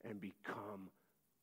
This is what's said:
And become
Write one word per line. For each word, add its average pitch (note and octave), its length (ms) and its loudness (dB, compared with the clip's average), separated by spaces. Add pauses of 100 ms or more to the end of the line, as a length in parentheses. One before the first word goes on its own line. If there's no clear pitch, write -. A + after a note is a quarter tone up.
(100)
And G#2 100 2
become G2+ 720 0 (520)